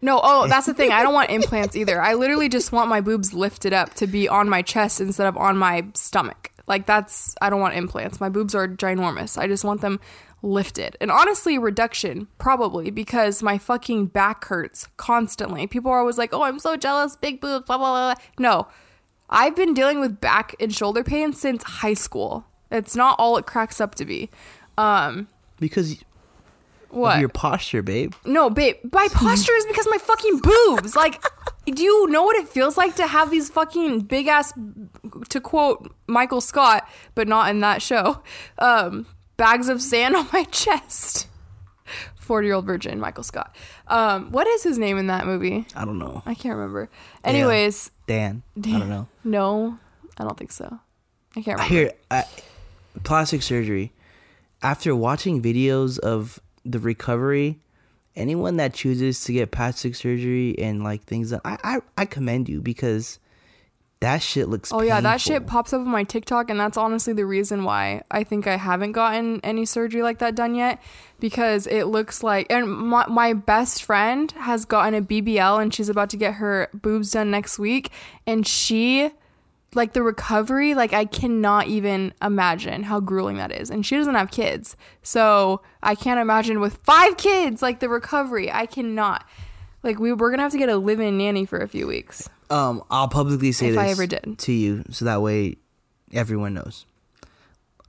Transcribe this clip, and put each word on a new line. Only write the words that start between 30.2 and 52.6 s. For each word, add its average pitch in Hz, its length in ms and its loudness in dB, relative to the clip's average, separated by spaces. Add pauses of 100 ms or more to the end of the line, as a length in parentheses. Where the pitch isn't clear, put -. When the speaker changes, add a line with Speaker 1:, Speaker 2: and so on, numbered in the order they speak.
Speaker 1:
boobs. 320 540 6
Like, 269 300 2 (400)
do 277 180 -4
you 403 260 6
know 302 140 4
what 440 140 4
it 339 120 -2
feels 277 280 2
like 359 200 2
to 349 100 2
have 302 240 2
these 311 180 0
fucking 320 520 0
big 262 280 -2
ass, 294 240 2 (800)
to 269 100 -4
quote 294 500 0 (160)
Michael 247 360 0
Scott, 247 440 4 (280)
but 226 140 0
not 220 200 4
in 208 120 0
that 202 200 2
show, 226 400 0 (380)
um, 226 480 2 (300)
bags 240 320 4
of 247 140 -2
sand 254 340 2
<laughs> - 0 -
on 311 160 0
my 349 120 2
chest? - 840 0 (880)
Forty-year-old 208 480 0
virgin, 180 360 -6
Michael 107 240 -8
Scott. - 300 -10 (340)
Um, 214 440 0
what 277 140 2
is 453 160 2
his 285 160 0
name 202 180 0
in 190 120 -2
that 185 180 0
movie? 190 400 -2 (100)
Speaker 2:
I - 80 -8
don't 104 140 -6
know. 69 260 -8
Speaker 1:
I 233 100 -6
can't 233 220 -6
remember. 202 300 -6 (360)
Speaker 2:
Dale. 262 120 0
Speaker 1:
Anyways. 220 560 2 (160)
Speaker 2:
Dan. 110 360 -2 (140)
I 214 40 -8
Speaker 1:
Dan. 220 200 0
Speaker 2:
don't 98 80 -4
know. 104 200 -6 (160)
Speaker 1:
No, 214 540 -2 (380)
I - 80 -8
don't - 140 -8
think - 140 -14
so. - 260 -12 (580)
I 220 60 -8
can't 208 180 -6
Speaker 2:
I - 40 0
Speaker 1:
remember. 170 100 2
Speaker 2:
hear, 156 180 2 (180)
uh, 127 120 0 (800)